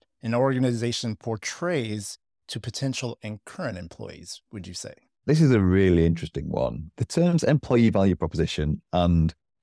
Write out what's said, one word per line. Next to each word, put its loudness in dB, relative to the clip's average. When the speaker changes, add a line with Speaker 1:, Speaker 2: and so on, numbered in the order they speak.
Speaker 1:
an -4
organization -2
portrays -6
to -10
potential -8
and -10
current -10
employees, -16
would -12
you -14
say? -14
Speaker 2:
This 4
is 6
a 6
really 6
interesting -4
one. -6
The -4
terms 0
employee 4
value 2
proposition -2
and 4